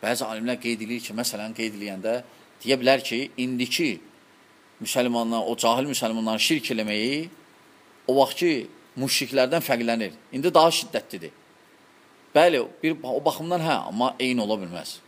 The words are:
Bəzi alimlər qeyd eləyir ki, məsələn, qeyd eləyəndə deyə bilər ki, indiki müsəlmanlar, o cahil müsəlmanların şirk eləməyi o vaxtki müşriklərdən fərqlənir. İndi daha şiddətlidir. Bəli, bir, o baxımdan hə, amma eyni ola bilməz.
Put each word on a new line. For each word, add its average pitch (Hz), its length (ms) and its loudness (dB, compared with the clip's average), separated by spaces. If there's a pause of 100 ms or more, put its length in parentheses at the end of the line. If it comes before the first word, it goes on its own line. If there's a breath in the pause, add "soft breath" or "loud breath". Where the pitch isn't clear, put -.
Bəzi 120 220 0
alimlər 113 380 -4
qeyd 117 240 -2
eləyir 117 200 -6
ki, 107 100 -10
məsələn, 110 400 -6
qeyd 110 220 -4
eləyəndə 101 360 -4 (480 loud breath)
deyə 131 180 2
bilər 127 240 4
ki, 113 160 -4 (160)
indiki 127 640 -2 (800)
müsəlmanlar, 117 640 0
o 101 120 -2
cahil 123 340 2
müsəlmanların 113 520 -2
şirk - 320 0
eləməyi 110 540 -2 (800)
o 131 80 4
vaxtki 139 360 4 (460)
müşriklərdən 131 640 0
fərqlənir. 117 500 0 (180)
İndi 143 220 0
daha 165 200 10
şiddətlidir. - 580 -6 (1000)
Bəli, 156 260 6 (220)
bir, 160 200 0
o 127 220 -2
baxımdan 170 400 0
hə, 156 120 2 (120)
amma 120 320 0
eyni 127 240 0
ola 107 160 0
bilməz. 87 480 -10